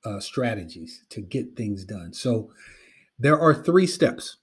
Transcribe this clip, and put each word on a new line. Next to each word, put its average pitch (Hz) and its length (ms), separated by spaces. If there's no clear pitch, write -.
uh, 101 160
strategies 98 880
to - 100
get 101 380
things 101 260
done. 92 300
So 113 380
there 143 180
are 156 160
three 180 320
steps. - 580